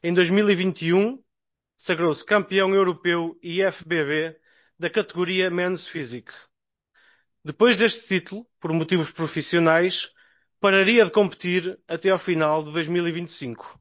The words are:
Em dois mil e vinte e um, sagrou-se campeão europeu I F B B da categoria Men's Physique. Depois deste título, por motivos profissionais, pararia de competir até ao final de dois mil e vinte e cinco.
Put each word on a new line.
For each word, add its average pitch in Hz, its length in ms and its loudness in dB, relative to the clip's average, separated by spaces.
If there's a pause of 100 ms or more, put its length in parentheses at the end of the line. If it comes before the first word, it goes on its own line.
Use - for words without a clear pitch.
Em 170 100 -2
dois 175 160 4
mil 202 220 4
e 196 40 6
vinte 180 320 -2
e 170 60 2
um, 214 260 0 (600)
sagrou-se 165 460 -2
campeão 196 500 2
europeu 170 680 0
I 175 200 -4
F 190 220 -2
B 160 200 -2
B 156 320 -4 (420)
da 165 120 -4
categoria 185 600 -2
Men's 180 380 -4
Physique. 123 440 -12 (1120)
Depois 208 340 2
deste - 280 0
título, 190 380 -4 (160)
por 160 120 -6
motivos 160 400 0
profissionais, 165 960 0 (520)
pararia 196 440 4
de 175 60 -2
competir 180 680 -2 (100)
até 170 220 -2
ao 185 80 2
final 160 460 0
de 151 80 -14
dois 160 160 -4
mil 175 200 -2
e 165 40 -4
vinte 170 180 -8
e - 80 -16
cinco. - 420 -12